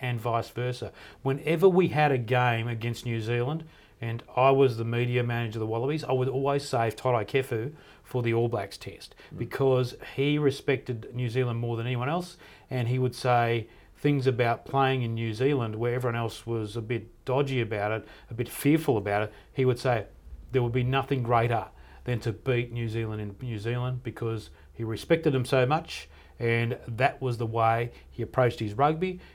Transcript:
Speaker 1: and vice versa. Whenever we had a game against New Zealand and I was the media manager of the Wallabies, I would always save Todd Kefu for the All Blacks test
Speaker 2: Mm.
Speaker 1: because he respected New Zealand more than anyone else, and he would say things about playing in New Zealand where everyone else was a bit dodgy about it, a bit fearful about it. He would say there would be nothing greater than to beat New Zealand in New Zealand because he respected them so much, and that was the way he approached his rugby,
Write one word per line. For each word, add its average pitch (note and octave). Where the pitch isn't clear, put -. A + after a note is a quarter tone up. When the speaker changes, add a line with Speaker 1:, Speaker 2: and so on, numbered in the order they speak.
Speaker 1:
and B2
vice A2+
versa. B2
Whenever D3+
we F3+
had D3
a C3
game A#2+
against A#2
New A#2
Zealand A#2+
and A#2
I C3
was C3+
the A#2
media A#2+
manager A#2
of A2+
the A2
Wallabies, C3
I -
would B2+
always C#3
save A#2
Todd A#2+
Kefu C3
for -
the A#2
All A#2
Blacks A2
test -
Speaker 2:
Mm. D3
Speaker 1:
because C3
he D3
respected C3
New B2
Zealand A#2+
more A#2
than A2+
anyone B2+
else, F3
and B2
he B2+
would B2+
say A#2
things C#3+
about A#2
playing C3+
in A2+
New A2+
Zealand A#2+
where A#2+
everyone B2
else A#2
was A2+
a A#2
bit A2
dodgy C3
about G#2
it, A2
a A2+
bit A#2
fearful D3
about G2+
it. G#2
He C3
would B2
say A#2
there B2+
would A#2+
be B2+
nothing C3
greater A#2
than B2
to A#2
beat A#2+
New A#2
Zealand A2
in G2+
New A#2+
Zealand B2
because A2+
he A#2
respected D3
them C3
so C3
much, D#3
and A#2
that A#2+
was B2
the A#2
way A2+
he -
approached B2
his G#2
rugby, D#3+